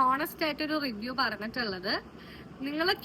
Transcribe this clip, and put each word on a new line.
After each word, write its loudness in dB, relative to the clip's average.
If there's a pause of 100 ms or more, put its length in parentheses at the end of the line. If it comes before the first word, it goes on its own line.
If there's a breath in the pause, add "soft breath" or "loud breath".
ഹോണസ്റ്റ് 4
ആയിട്ടൊരു 0
റിവ്യൂ -4 (100)
പറഞ്ഞിട്ടുള്ളത്. -2 (720 loud breath)
നിങ്ങള് 2 (120)